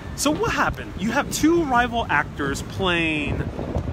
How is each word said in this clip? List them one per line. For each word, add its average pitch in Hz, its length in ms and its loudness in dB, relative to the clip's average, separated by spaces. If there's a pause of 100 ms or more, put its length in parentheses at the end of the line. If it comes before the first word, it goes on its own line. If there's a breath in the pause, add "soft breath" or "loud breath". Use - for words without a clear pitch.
(160)
So 285 160 0
what 392 220 0
happened? 139 440 -2
You 208 140 -2
have 277 200 0
two 330 340 4
rival 240 440 2
actors 147 540 0
playing 160 720 0 (560)